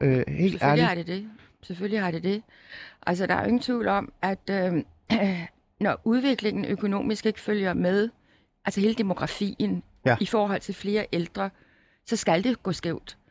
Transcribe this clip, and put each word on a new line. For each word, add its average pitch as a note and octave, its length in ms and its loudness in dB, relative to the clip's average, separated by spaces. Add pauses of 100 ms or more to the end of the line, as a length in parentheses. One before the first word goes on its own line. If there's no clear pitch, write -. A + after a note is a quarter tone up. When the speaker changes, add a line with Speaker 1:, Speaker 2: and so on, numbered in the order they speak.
Speaker 1:
Øh, C3+ 100 6 (160)
helt - 0 -
Speaker 2:
Selvfølgelig E3 340 0
Speaker 1:
ærligt. D3 260 6
Speaker 2:
har F#3 80 0
det E3+ 120 -6
det. G3 200 -6 (360)
Selvfølgelig G3 380 -4
har F3+ 100 0
det E3 120 -4
det. G3 180 -2 (640)
Altså, F3+ 200 0
der F3+ 80 2
er - 40 2
jo G3+ 60 0
ingen A#3+ 160 2
tvivl A#3 260 -2
om, G3+ 240 0 (100)
at, F#3+ 180 -2 (100)
øhm, F#3 360 0 (260)
<clears throat> A3+ 40 2 (640)
når F#3+ 240 0
udviklingen A3+ 640 0
økonomisk G3+ 600 -2
ikke G#3+ 160 -2
følger G3 320 0
med, F#3 360 2 (560)
altså G3 160 0
hele G#3+ 120 4
demografien G3 880 -2 (220)
Speaker 1:
Ja. B2 160 4
Speaker 2:
i G3 40 -2
forhold G#3 360 0
til G3+ 140 -6
flere G#3 360 -2
ældre, F3+ 380 -2 (560)
så A#3 100 -2
skal F#3 280 2
det A#3+ 200 0
gå F#3+ 80 -2
skævt. - 460 -6 (140)